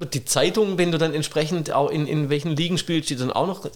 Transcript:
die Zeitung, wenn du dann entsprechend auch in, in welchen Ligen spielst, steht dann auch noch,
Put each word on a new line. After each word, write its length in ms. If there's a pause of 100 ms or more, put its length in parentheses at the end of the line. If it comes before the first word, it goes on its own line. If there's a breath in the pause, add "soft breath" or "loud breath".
(140)
die 120
Zeitung, 540
wenn 120
du 60
dann 160
entsprechend 580
auch 200
in, 160
in 240
welchen 240
Ligen 240
spielst, 280
steht 140
dann 100
auch 160
noch, 280